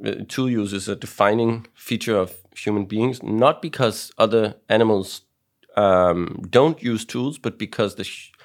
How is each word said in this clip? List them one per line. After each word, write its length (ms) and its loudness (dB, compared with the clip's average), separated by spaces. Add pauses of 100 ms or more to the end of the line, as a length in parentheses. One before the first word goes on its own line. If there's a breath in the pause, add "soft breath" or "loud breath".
uh, 220 -6
tool 220 -2
use 240 -2
is 160 -8
a 80 -4
defining 760 0
feature 440 -2
of 180 -2 (180)
human 320 -4
beings, 380 -4
not 380 2
because 560 -4
other 380 2 (120)
animals, 540 2 (560)
um, 720 2
don't 340 4
use 220 -2
tools, 320 -6
but 200 -8
because 380 -4
the 80 -10
hu-, 300 -14 (120)